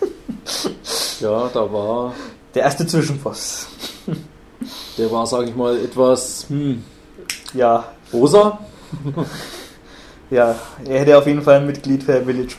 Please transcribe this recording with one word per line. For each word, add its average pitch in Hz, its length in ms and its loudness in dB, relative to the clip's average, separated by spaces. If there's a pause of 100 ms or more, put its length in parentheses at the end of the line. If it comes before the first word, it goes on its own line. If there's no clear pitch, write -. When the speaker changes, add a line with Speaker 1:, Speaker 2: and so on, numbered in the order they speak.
(1200)
Speaker 1:
Ja, 113 320 0
da 107 180 -2
war 117 420 -4 (420)
Speaker 2:
Der 123 80 2
erste 139 240 0
Zwischenboss. - 800 -4 (1300)
Speaker 1:
Der 110 140 0
war, 117 160 -2
sag 123 200 -2
ich 113 80 -8
mal, 120 220 0
etwas, 127 680 0
hm, 139 360 -4 (680)
Speaker 2:
Ja. 117 300 2 (280)
Speaker 1:
rosa. 202 460 4 (1700)
Speaker 2:
Ja, 117 240 4 (320)
er 131 140 0
hätte 143 160 10
auf 143 100 6
jeden 147 160 2
Fall 143 140 8
ein 143 100 0
Mitglied 139 400 -2
der 127 160 4
Village 127 360 -4